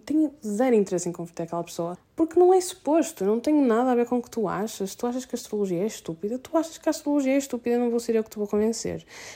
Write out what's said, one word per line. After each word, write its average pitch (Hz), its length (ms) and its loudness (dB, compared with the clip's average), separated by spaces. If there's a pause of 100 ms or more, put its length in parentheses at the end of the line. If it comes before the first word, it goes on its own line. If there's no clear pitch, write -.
tenho 294 280 2 (100)
zero 220 320 2
interesse 190 320 0
em 175 40 -2
converter 170 320 -10
aquela 170 200 -6
pessoa, 170 340 -8 (180)
porque 330 240 2
não 359 120 8
é 381 80 6
suposto, 320 640 -2
eu 190 40 2
não 220 120 2
tenho 302 240 4
nada 247 280 2
a 247 40 2
ver 240 120 2
com 247 100 0
o 240 40 -2
que - 80 -14
tu 214 180 -2
achas. 190 480 -6
Tu - 100 -6
achas 247 180 -4
que - 120 -8
a - 20 -4
astrologia 196 460 -2
é - 20 0
estúpida? 208 540 -6
Tu - 180 -4
achas 320 220 -2
que - 100 -2
a - 20 4
astrologia 294 420 0
é 277 40 4
estúpida, 240 400 -2
não 240 140 0
vou 233 80 0
ser 233 160 0
eu 220 80 2
que 220 80 -18
te - 80 -8
vou 208 80 -2
convencer. 208 580 -2 (300)